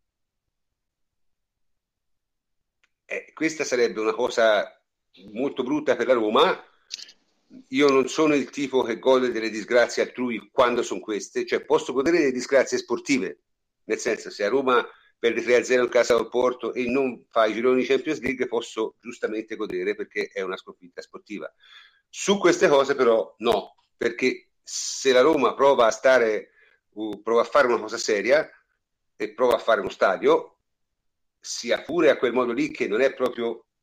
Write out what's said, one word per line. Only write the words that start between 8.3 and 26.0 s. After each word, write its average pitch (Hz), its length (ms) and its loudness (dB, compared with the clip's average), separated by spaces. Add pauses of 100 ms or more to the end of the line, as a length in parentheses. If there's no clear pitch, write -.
il 131 160 0
tipo 135 320 -2
che 113 160 -4
gode 127 340 2
delle 110 180 -4
disgrazie 117 520 0
altrui 117 500 -6
quando 120 300 2
sono 104 180 -6
queste, 107 460 -8
cioè 113 200 -4
posso 147 280 -2
godere 139 240 0
delle 147 140 2
disgrazie 127 460 0
sportive, 117 640 -4 (440)
nel 107 140 -4
senso - 320 -6
se - 120 -6
a 101 60 0
Roma 127 340 2 (360)
perde 117 240 0
tre 120 140 2
a 113 60 2
zero 127 200 2
in 120 60 0
casa 120 260 2
al 113 140 0
Porto 123 440 -2
e 127 160 -4
non 131 400 -2
fa 113 160 2
i 110 80 0
gironi 127 280 2
di 123 60 -4
Champions 135 340 0
League 127 260 -4
posso 113 520 -6
giustamente 110 560 -8
godere 92 400 -4
perché 104 380 -8
è 98 80 -6
una 95 160 -6
sconfitta 90 440 -20
sportiva. 87 500 -14 (640)
Su 202 220 0
queste 175 300 2
cose 139 260 4
però 117 460 2
no, 107 340 -2 (240)
perché 123 520 -4 (120)
se - 500 -4
la 127 100 6
Roma 135 340 2
prova 127 320 4
a 110 40 4
stare, 117 600 2 (420)